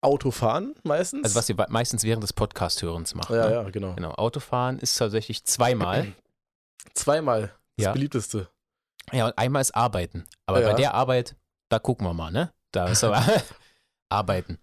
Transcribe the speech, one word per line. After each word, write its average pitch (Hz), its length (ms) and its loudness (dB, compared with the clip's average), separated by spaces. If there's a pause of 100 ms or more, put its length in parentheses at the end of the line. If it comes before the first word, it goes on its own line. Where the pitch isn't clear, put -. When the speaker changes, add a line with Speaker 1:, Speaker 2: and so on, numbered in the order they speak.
Speaker 1:
Autofahren 143 800 0
meistens. 180 420 -2
Speaker 2:
Also - 120 0
was - 120 0
ihr 95 100 -2
wa-, 107 100 2
meistens 117 360 -2
während 113 180 0
des 101 100 -4
Podcast-Hörens 85 800 -4
macht, 82 160 -6
Speaker 1:
Ja, 113 180 4
Speaker 2:
ne? 107 60 4
Speaker 1:
ja, 117 160 -2
genau. 95 240 -6
Speaker 2:
Genau, 87 180 -6
Autofahren 123 680 -2
ist - 180 -2
tatsächlich 110 480 -2
zweimal. 117 680 0 (400)
Speaker 1:
<clears throat> - 420 -20
Zweimal, 135 580 2 (240)
das 107 100 0
Speaker 2:
Ja. 95 60 2
Speaker 1:
beliebteste. 120 560 -2 (640)
Speaker 2:
Ja, 120 140 2
und 117 120 -2
einmal 135 240 2
ist - 120 -2
Arbeiten. 92 500 0 (220)
Aber 110 160 4
Speaker 1:
Ja. 110 80 4
Speaker 2:
bei 104 40 4
der 127 200 2
Arbeit, 127 400 0 (340)
da 113 100 2
gucken 113 280 -2
wir 85 80 -2
mal, 82 160 -6
ne? 147 220 -2 (200)
Da 90 160 0
ist 110 160 4
aber 110 180 4
<laughs> - 880 -2
Arbeiten. 92 540 -2